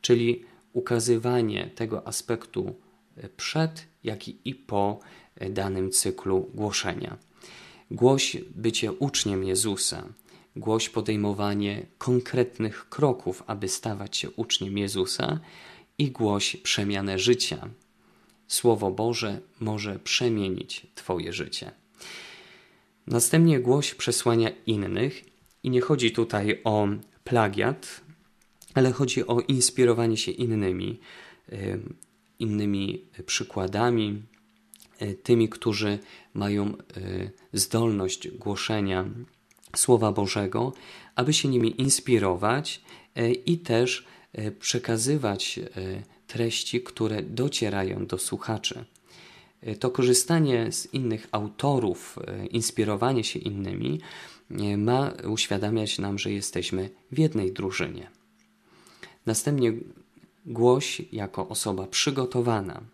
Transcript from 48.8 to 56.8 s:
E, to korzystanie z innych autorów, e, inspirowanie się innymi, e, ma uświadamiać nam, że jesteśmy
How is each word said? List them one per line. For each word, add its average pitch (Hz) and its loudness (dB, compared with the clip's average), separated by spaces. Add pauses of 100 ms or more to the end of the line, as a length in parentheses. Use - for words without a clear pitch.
E, 110 -6
to 123 -2
korzystanie 123 4
z - -8
innych 120 -2
autorów, 107 -2
e, 98 -8
inspirowanie 110 2
się - -4
innymi, 101 -2 (520)
e, 101 0
ma 123 2 (160)
uświadamiać 104 0
nam, 98 -2
że 104 -4
jesteśmy 95 -4 (220)